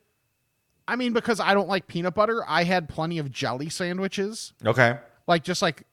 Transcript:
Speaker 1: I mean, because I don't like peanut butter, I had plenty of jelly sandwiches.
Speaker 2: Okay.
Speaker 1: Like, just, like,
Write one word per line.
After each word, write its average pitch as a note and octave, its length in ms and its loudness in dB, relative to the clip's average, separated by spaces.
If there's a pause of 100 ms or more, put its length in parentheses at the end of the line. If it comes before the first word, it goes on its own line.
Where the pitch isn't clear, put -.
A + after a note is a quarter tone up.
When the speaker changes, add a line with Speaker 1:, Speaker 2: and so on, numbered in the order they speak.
(880)
Speaker 1:
I A3 80 -4
mean, B3 180 0
because A3+ 260 0
I F#3 160 4
don't G3+ 120 2
like F#3+ 200 -2
peanut F3 260 -4
butter, A3 340 2
I D#3+ 160 4
had F3 260 0
plenty E3 280 -4
of C#3+ 140 -6
jelly C3 380 -4
sandwiches. F#3+ 840 -6 (120)
Speaker 2:
Okay. A#2+ 320 4 (300)
Speaker 1:
Like, F3 160 2
just, F3 180 -4
like, E3+ 320 -2